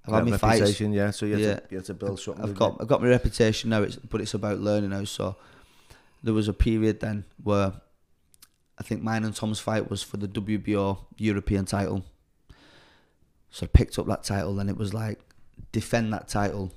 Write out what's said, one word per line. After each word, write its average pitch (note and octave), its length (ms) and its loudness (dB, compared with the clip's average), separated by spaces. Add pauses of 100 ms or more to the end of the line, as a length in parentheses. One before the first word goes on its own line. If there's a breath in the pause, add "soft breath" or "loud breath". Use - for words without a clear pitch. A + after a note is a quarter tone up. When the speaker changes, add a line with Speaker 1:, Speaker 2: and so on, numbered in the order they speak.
Speaker 1:
I've G#2+ 80 -2
had A2 120 4
Speaker 2:
Yeah, A#2 60 2
Speaker 1:
my G2 40 2
fights. A2 240 4
Speaker 2:
reputation, G#2 320 2
yeah, G2+ 180 2
so G#2 160 -6
you G#2 60 0
had G#2+ 100 2
to, G#2+ 60 2
Speaker 1:
Yeah. G2+ 120 -2 (100)
Speaker 2:
you F#2+ 80 -8
had F2+ 80 -10
to G2 80 -8
build G2 260 -6
something, G#2 220 -8
Speaker 1:
I've A2 80 -2
Speaker 2:
didn't F#2+ 80 -6
Speaker 1:
got, A2 140 4
Speaker 2:
you? - 100 -12
Speaker 1:
I've A2+ 60 -6
got C3 140 4
my B2 60 4
reputation A#2 640 4
now, G#2+ 120 4
it's, - 140 -2
but - 240 -6
it's G#2+ 140 -6
about G#2 240 -2
learning G2+ 320 0
now. G2 140 -4
So G2 320 -6 (880 soft breath)
there A2+ 120 0
was G#2+ 120 2
a G#2 60 -2
period A2 480 2
then G#2 240 -4 (180)
where G2+ 300 2 (1040)
I - 40 -12
think - 200 -4
mine A2 220 -2
and A2 100 -4
Tom's G#2+ 260 -4
fight A2 300 -2
was G2+ 120 -4
for - 160 -10
the G2+ 100 -6
W G#2 300 -4
B G#2 180 0
O G2 300 -2 (100)
European G2+ 480 0
title. G2 400 -2 (1500 soft breath)
So - 140 -8
I F2 40 -8
picked - 300 8
up - 100 -2
that - 160 -2
title, G2 360 -2
and G2 80 -2
it F#2+ 80 -4
was G2+ 160 -4
like, A2 280 -6 (520)
defend A2+ 400 0
that - 160 -6
title G2+ 480 -2